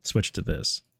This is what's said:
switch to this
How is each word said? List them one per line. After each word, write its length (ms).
switch 300
to 80
this 400